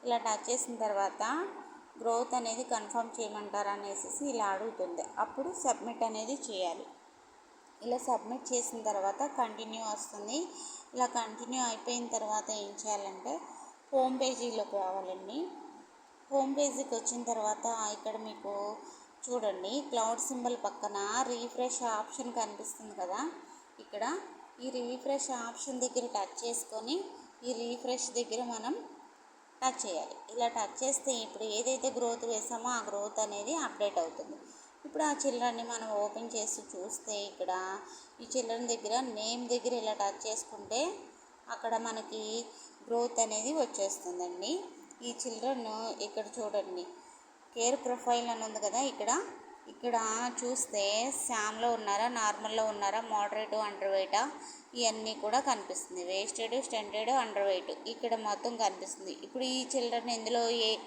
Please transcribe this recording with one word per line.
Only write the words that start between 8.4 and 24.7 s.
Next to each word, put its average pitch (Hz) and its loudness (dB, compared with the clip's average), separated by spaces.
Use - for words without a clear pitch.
చేసిన 240 0
తర్వాత 196 2
కంటిన్యూ 220 -2
వస్తుంది. 208 -4
ఇలా 247 4
కంటిన్యూ 233 -2
అయిపోయిన 240 -2
తర్వాత 214 0
ఏం 202 -8
చేయాలంటే 202 -2
హోమ్ 262 6
పేజీలోకి 233 0
రావాలండి. 190 -4
హోమ్ 277 4
పేజీకి 277 2
వచ్చిన 240 -2
తర్వాత 214 2
ఇక్కడ 220 -4
మీకు 202 -6
చూడండి 208 0
క్లౌడ్ 233 4
సింబల్ 247 0
పక్కన 202 -2
రిఫ్రెష్ 247 -2
ఆప్షన్ 240 -4
కనిపిస్తుంది 208 -4
కదా, 185 0
ఇక్కడ 208 -2
ఈ 254 -2